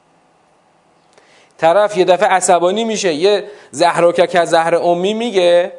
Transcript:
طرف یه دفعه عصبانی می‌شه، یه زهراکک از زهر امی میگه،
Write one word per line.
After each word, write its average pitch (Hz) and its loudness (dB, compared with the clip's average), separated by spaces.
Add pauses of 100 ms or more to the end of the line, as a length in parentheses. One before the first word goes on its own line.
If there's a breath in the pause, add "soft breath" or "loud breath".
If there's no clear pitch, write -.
(1600 soft breath)
طرف 185 0
یه 180 2
دفعه 180 2
عصبانی 185 0
می‌شه، 196 -4
یه 185 0 (260 loud breath)
زهراکک 170 0
از 160 -2
زهر 165 0
امی 175 -2
میگه، 190 0